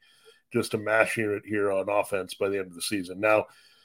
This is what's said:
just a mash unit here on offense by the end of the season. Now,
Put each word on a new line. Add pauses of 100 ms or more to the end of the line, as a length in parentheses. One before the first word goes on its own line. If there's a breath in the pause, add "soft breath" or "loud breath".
(540 soft breath)
just
a
mash
unit
here
on
offense
by
the
end
of
the
season.
Now, (400 soft breath)